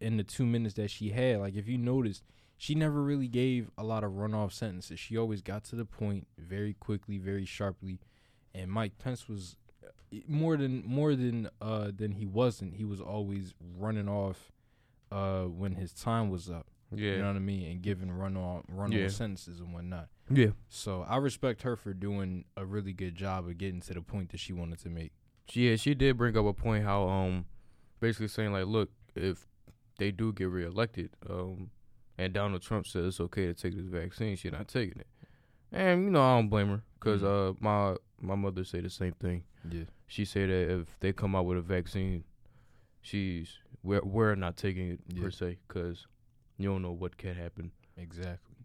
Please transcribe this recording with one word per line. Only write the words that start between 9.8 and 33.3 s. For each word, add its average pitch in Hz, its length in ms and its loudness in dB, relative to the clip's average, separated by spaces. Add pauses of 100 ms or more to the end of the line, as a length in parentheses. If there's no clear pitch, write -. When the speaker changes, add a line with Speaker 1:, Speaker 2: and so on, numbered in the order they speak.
Speaker 1:
uh, - 40 -20 (400)
more 160 280 4
than, 131 300 0
more 143 300 4
than, 117 320 0 (120)
uh, 107 340 -2
than 104 180 -2
he 101 140 -4
wasn't. 98 480 2
He 107 100 -6
was 101 160 -4
always 98 540 -4 (240)
running 104 300 -2
off, 98 440 -2 (580)
uh, 95 340 0
when 92 300 -2
his 90 180 -6
time 113 380 0
was 90 200 -4
up. 82 160 -8 (280)
Speaker 2:
Yeah. 104 180 0
Speaker 1:
You 95 100 2
know 101 60 2
what 98 80 2
I 98 40 0
mean? 95 300 -2
And 90 120 -6
giving 92 280 -2
runoff, 90 560 -4
runoff 101 260 -2
Speaker 2:
Yeah. 101 160 2
Speaker 1:
sentences 95 520 -6
and 87 120 -10
whatnot. 87 360 -8 (220)
Speaker 2:
Yeah. 127 200 8 (180)
Speaker 1:
So 92 340 -6
I - 140 -2
respect 135 460 0
her 123 140 -2
for 101 180 -8
doing 95 500 -4 (120)
a 98 100 -8
really 98 260 -4
good 90 220 -6
job 92 340 -4
of 87 80 -6
getting 90 260 -4
to - 120 -10
the 87 80 -6
point 95 280 -6
that 85 100 -10
she - 120 -8
wanted 85 280 -6
to 85 100 -10
make. 82 220 -6 (360)
Speaker 2:
She, 123 220 4
yeah, 113 60 6
she 147 180 2
did 131 240 6
bring 117 180 4
up 107 80 6
a 104 80 6
point 107 320 2
how, 98 240 4
um, 92 380 2 (520)
basically 110 300 2
saying, 107 240 0
like, 95 140 2
"Look, 107 240 4 (240)
if 92 340 -2 (500)
they 101 140 2
do 110 220 0
get 95 160 0
reelected, 92 600 -2 (180)
um, 92 420 -6 (480)
and 92 160 0
Donald 101 280 0
Trump 104 240 -2
says 87 200 0
it's 92 140 -2
okay 90 260 0